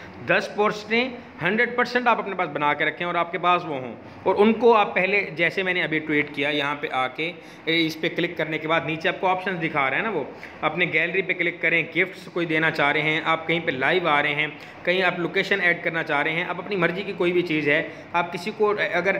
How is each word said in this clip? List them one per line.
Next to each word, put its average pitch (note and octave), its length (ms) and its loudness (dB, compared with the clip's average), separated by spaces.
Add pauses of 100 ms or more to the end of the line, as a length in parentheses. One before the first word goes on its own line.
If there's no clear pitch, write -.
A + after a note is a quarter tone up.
(280)
दस F#3+ 200 2 (100)
पोस्टें A3+ 540 0 (300)
हंड्रेड A3 360 2
परसेंट A#3+ 300 0
आप A3 120 4
अपने G3 160 -6
पास F3+ 140 -2
बना D3 240 2
के D3 120 0
रखें D3+ 200 -2
और F3 120 -2
आपके F3 200 -2
पास F3 280 2
वो D#3 100 -6
हों, B2+ 180 -8 (340)
और F#3 100 4
उनको A3 360 6
आप G#3 140 6
पहले, G3 340 2 (120)
जैसे E3 300 0
मैंने F3+ 180 0
अभी D#3 180 0
ट्वीट D3 360 0
किया, C#3 160 0
यहाँ C#3+ 240 0
पे C#3 200 -6
आके, C3 320 -2 (400)
ए, E3 100 2
इस D#3+ 180 0
पे E3+ 140 -2
क्लिक E3+ 280 -2
करने D#3 220 -2
के D#3 80 -6
बाद D#3 200 2
नीचे D#3 220 -2
आपको F#3 180 -2
ऑप्शंस F#3 320 0
दिखा D3 280 0
रहे C3+ 120 0
हैं F#3+ 60 -2
ना, A3+ 60 -2
वो C#3+ 160 -4 (360)
अपने D#3+ 240 2
गैलरी E3+ 340 0
पे F3+ 120 -4
क्लिक E3+ 280 -2
करें, E3 220 2 (100)
गिफ्ट्स F#3 360 -2
कोई E3+ 180 -2
देना D#3+ 240 2
चाह D3 200 2
रहे D3+ 140 0
हैं, D#3 180 0
आप D#3+ 240 0
कहीं E3+ 140 0
पे E3+ 120 -2
लाइव D#3 360 2
आ D3 120 6
रहे D3 120 0
हैं, D3+ 180 -2 (340)
कहीं F3+ 180 2
आप F3+ 160 2
लोकेशन F#3 420 0
ऐड E3+ 220 2
करना E3 200 -2
चाह D3 180 0
रहे D#3+ 120 0
हैं, F3 140 -2
आप F3 120 -4
अपनी F#3+ 180 -6
मर्ज़ी F3 260 0
की F#3+ 120 -6
कोई F3 160 2
भी F3+ 120 4
चीज़ D#3 260 0
है, D3+ 120 4 (340)
आप F3 160 0
किसी G3 220 -6
को G#3 200 2 (200)
अगर F3 260 2